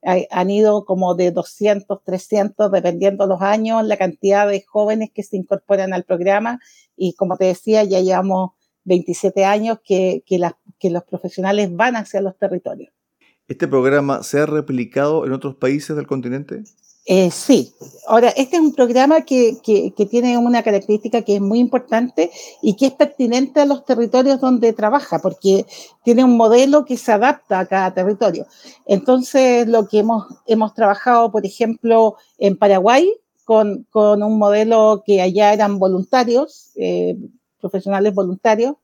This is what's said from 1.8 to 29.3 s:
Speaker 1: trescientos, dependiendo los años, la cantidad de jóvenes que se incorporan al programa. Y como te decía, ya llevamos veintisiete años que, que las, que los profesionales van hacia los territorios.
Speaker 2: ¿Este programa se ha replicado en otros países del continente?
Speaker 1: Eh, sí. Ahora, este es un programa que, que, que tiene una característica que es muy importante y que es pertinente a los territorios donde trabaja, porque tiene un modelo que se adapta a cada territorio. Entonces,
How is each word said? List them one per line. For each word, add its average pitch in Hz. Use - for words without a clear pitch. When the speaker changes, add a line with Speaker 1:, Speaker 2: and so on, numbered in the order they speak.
Speaker 1:
trescientos, 202
dependiendo 190
los 190
años, 220
la 208
cantidad 196
de 202
jóvenes 214
que 208
se 202
incorporan 190
al 185
programa. 202
Y 185
como 185
te 190
decía, 214
ya 190
llevamos 185
veintisiete 185
años 214
que, 185
que 185
las, 175
que 185
los 170
profesionales 196
van 233
hacia 196
los 190
territorios. -
Speaker 2:
¿Este 131
programa 135
se -
ha 151
replicado 143
en 131
otros 135
países 147
del 143
continente? 135
Speaker 1:
Eh, 185
sí. 170
Ahora, 233
este 269
es 330
un 302
programa 262
que, 247
que, 202
que 208
tiene 240
una 240
característica 214
que 202
es 202
muy 202
importante 247
y 202
que 262
es 262
pertinente 254
a 285
los 277
territorios 254
donde 240
trabaja, 214
porque 190
tiene 240
un 247
modelo 254
que 262
se 240
adapta 214
a 185
cada 190
territorio. 185
Entonces, 247